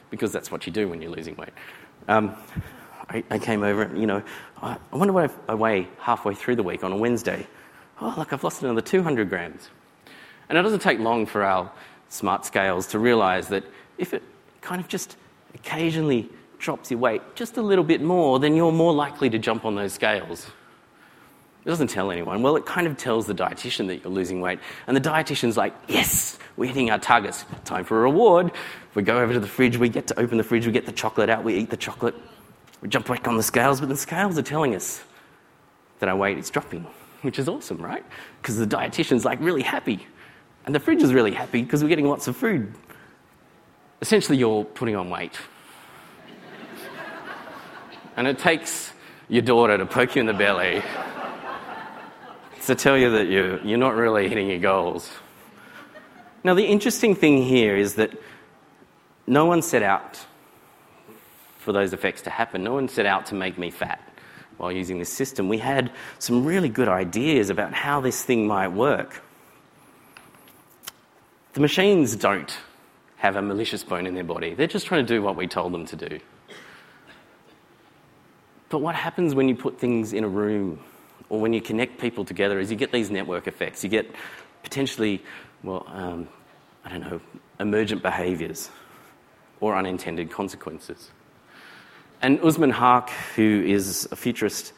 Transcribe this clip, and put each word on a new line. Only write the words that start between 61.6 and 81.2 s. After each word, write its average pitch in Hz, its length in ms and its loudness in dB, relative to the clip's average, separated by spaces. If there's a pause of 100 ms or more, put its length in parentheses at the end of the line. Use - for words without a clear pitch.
those 98 220 2
effects 95 300 -4
to - 60 -8
happen. 98 340 -4
No 113 100 -4
one 135 160 -2
set 107 160 0
out 95 220 0
to 104 80 -6
make 92 220 -4
me 87 140 -6
fat 82 300 -8 (560)
while 90 140 -6
using 92 280 -4
this 87 120 -8
system. 104 360 -4
We 110 120 0
had 127 320 0 (280)
some 123 260 2
really 170 240 2
good 113 200 2
ideas 98 600 2
about 98 240 -2
how 143 280 0
this 127 220 -2
thing 113 220 2
might 95 240 0
work. 110 540 -2 (2250)
The 135 80 0
machines 160 540 4
don't 98 400 0 (640)
have 98 200 0
a 98 40 0
malicious 101 420 -4
bone 90 220 -4
in 90 100 -6
their 90 80 -6
body. 85 300 -6
They're 143 140 0
just 190 180 -6
trying 151 200 2
to 113 80 0
do 110 80 2
what 98 140 0
we 85 120 -4
told 87 260 -2
them 85 140 -6
to - 80 -12
do. 78 240 -10 (2500)
But 156 100 -2
what 156 160 -2
happens 165 400 -2
when 135 140 6
you 120 60 2
put - 240 -6
things 113 340 0
in 107 100 -2
a 104 60 -2
room 101 500 -2 (480)